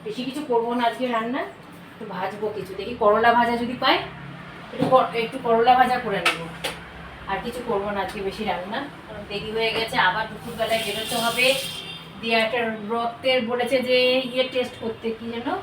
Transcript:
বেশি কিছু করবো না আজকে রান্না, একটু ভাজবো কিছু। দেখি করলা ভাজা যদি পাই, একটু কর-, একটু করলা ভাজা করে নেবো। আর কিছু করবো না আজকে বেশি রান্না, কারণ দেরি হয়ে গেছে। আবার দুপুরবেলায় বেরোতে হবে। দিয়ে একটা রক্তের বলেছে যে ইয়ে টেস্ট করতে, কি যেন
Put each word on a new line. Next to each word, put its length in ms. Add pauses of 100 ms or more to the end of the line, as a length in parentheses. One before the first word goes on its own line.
বেশি 200
কিছু 240
করবো 260
না 100
আজকে 240
রান্না, 320
একটু 640
ভাজবো 500
কিছু। 220
দেখি 220
করলা 340
ভাজা 240
যদি 160
পাই, 240 (760)
একটু 160
কর-, 260
একটু 280
করলা 300
ভাজা 260
করে 180
নেবো। 280 (800)
আর 160
কিছু 240
করবো 240
না 100
আজকে 200
বেশি 220
রান্না, 340
কারণ 520
দেরি 220
হয়ে 200
গেছে। 260
আবার 300
দুপুরবেলায় 580
বেরোতে 300
হবে। 380 (680)
দিয়ে 140
একটা 240 (300)
রক্তের 560
বলেছে 340
যে 420 (120)
ইয়ে 100
টেস্ট 380
করতে, 280
কি 220
যেন 200 (120)